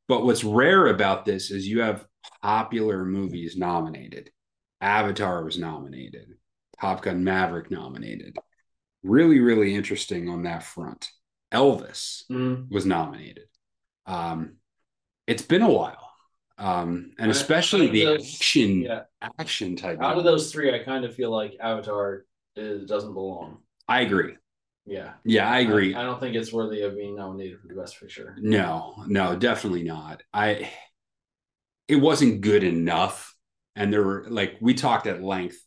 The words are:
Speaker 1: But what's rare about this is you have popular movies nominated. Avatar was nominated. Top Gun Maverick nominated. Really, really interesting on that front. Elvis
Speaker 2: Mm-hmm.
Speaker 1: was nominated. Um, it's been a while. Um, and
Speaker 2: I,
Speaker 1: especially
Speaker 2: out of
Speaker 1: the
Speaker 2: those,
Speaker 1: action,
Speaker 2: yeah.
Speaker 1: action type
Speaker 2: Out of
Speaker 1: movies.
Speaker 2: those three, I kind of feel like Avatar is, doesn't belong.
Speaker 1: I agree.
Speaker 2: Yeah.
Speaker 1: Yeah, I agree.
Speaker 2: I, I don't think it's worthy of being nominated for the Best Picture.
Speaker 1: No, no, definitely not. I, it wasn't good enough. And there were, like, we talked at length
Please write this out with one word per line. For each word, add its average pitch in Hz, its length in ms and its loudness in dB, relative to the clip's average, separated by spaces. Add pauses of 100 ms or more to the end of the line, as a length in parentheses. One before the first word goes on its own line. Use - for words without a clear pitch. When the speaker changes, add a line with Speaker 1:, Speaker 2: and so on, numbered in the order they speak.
Speaker 1:
But 120 180 2
what's 117 180 4
rare 139 440 6
about 98 380 2
this 95 240 -2
is 98 180 -8
you 110 140 0
have 107 240 -2 (360)
popular 107 640 0
movies 90 540 -4
nominated. 85 720 -6 (500)
Avatar 101 640 0
was 80 140 -8
nominated. 69 720 -12 (520)
Top 95 220 -4
Gun 90 220 -2
Maverick 92 480 0
nominated. 65 640 -12 (640)
Really, 139 380 6
really 110 340 6
interesting 98 560 -4
on 87 140 -6
that 170 200 -6
front. - 460 -14 (420)
Elvis - 800 0
Speaker 2:
Mm-hmm. 127 420 -4
Speaker 1:
was 92 120 -2
nominated. 82 600 -4 (600)
Um, 82 520 -8 (680)
it's - 140 -2
been 180 200 2
a 220 100 6
while. - 380 -2 (500)
Um, 87 580 -4
and 110 120 0
Speaker 2:
I, - 20 4
Speaker 1:
especially 170 500 2
Speaker 2:
out 139 60 6
of 110 60 0
Speaker 1:
the 107 120 4
Speaker 2:
those, 151 300 0
Speaker 1:
action, 98 460 2
Speaker 2:
yeah. 113 200 -6 (380)
Speaker 1:
action 92 360 -6
type 87 240 -8
Speaker 2:
Out 139 120 0
of 165 60 -2
Speaker 1:
movies. 170 140 6
Speaker 2:
those 151 220 2
three, 143 200 2
I 117 100 -4
kind 131 220 -4
of 113 100 -10
feel 120 160 -4
like 107 280 -4
Avatar 104 680 -4 (300)
is, 104 320 -8
doesn't 104 280 -4
belong. 87 420 -10 (300)
Speaker 1:
I 123 140 2
agree. 98 340 0 (500)
Speaker 2:
Yeah. 98 280 -12 (100)
Speaker 1:
Yeah, 107 260 4
I 127 100 4
agree. 104 360 4
Speaker 2:
I, 120 60 -6
I - 20 -4
don't 127 160 -6
think 123 160 -4
it's 110 180 -6
worthy 107 280 -4
of 98 140 -4
being 101 200 -10
nominated 95 440 -12
for 92 100 -20
the 90 40 -18
Best - 260 -12
Picture. - 400 -18
Speaker 1:
No, 98 560 0 (120)
no, 95 280 2
definitely 98 480 0
not. 78 380 -10 (120)
I, 104 360 0 (1160)
it 151 80 4
wasn't 139 460 6
good 104 220 4
enough. 85 680 0 (420)
And 104 160 0
there 104 120 4
were, 95 260 -2
like, 101 320 -2
we 120 120 6
talked 117 340 0
at 92 160 -6
length 92 440 -6